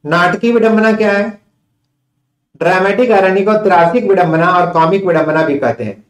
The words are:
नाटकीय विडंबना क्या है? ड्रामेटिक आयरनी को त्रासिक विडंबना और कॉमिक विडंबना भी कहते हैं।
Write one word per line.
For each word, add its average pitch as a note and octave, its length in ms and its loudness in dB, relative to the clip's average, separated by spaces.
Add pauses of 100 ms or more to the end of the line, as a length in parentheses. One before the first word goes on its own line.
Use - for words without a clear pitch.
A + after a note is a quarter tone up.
नाटकीय F3 480 0
विडंबना G#3+ 400 2
क्या G#3+ 200 0
है? G#3 140 -2 (1300)
ड्रामेटिक G3 500 0
आयरनी F#3+ 340 2
को G#3+ 140 0
त्रासिक G3 460 2
विडंबना F3 460 0
और F3+ 200 0
कॉमिक E3 360 0
विडंबना D#3+ 360 0
भी D3 160 -2
कहते A#2 260 -4
हैं। G2+ 260 -12